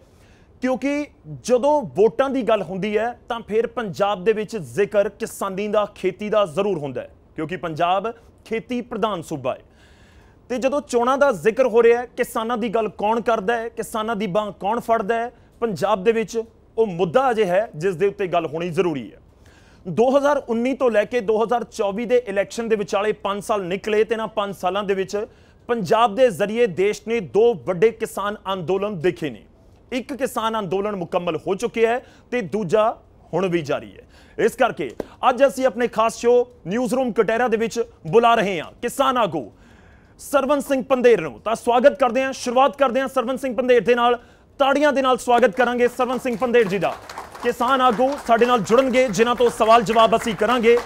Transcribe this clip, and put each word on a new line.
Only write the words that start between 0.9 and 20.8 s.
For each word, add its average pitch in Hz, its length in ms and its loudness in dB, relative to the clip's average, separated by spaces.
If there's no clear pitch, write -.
ਜਦੋਂ 277 360 2
ਵੋਟਾਂ 226 340 2
ਦੀ 262 120 -2
ਗੱਲ 220 200 0
ਹੁੰਦੀ 190 360 -4
ਹੈ 233 140 -2
ਤਾਂ 233 200 -6
ਫਿਰ 220 200 0
ਪੰਜਾਬ 196 560 -4
ਦੇ 220 80 2
ਵਿੱਚ 214 240 -6
ਜ਼ਿਕਰ 202 540 -2
ਕਿਸਾਨੀ 202 580 -8
ਦਾ, 208 160 0
ਖੇਤੀ 185 340 -4
ਦਾ 208 180 2
ਜ਼ਰੂਰ 185 320 -2
ਹੁੰਦਾ 139 220 -8
ਹੈ, 98 100 -12
ਕਿਉਂਕਿ 156 220 -6
ਪੰਜਾਬ 180 540 -2
ਖੇਤੀ 233 380 -6
ਪ੍ਰਧਾਨ 202 400 -4
ਸੂਬਾ 131 320 -6
ਹੈ। - 60 -12
ਤੇ 247 80 -4
ਜਦੋਂ 262 220 0
ਚੋਣਾਂ 254 380 0
ਦਾ 277 160 4
ਜ਼ਿਕਰ 214 320 2
ਹੋ 226 160 4
ਰਿਹਾ 233 180 6
ਹੈ, 254 60 -8
ਕਿਸਾਨਾਂ 233 400 -2
ਦੀ 233 120 -2
ਗੱਲ 214 200 0
ਕੌਣ 220 220 0
ਕਰਦਾ 226 360 0
ਹੈ, 226 120 -8
ਕਿਸਾਨਾਂ 220 480 -6
ਦੀ 208 100 -2
ਬਾਂਹ 208 240 -2
ਕੌਣ 220 200 -2
ਫੜਦਾ 226 340 0
ਹੈ, 233 160 -4
ਪੰਜਾਬ 196 440 0
ਦੇ 226 80 6
ਵਿੱਚ 226 300 -2
ਉਹ 226 100 2
ਮੁੱਦਾ 190 440 2
ਅਜੇ 220 140 2
ਹੈ 190 320 2
ਜਿਸ 180 180 -2
ਦੇ 170 120 0
ਉੱਤੇ 196 200 -4
ਗੱਲ 170 200 -2
ਹੋਣੀ 160 240 -6
ਜ਼ਰੂਰੀ 151 420 -4
ਹੈ। - 60 -20
ਦੋ 190 300 2
ਹਜ਼ਾਰ 277 220 2
ਉੱਨੀ 233 360 -2
ਤੋਂ 262 160 0